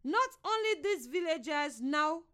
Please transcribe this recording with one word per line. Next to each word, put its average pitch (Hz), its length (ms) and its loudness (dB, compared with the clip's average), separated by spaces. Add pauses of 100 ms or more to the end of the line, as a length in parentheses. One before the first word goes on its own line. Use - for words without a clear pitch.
Not 453 260 2 (140)
only 427 380 0
these 330 260 -2
villagers 294 720 -2
now 302 400 0 (120)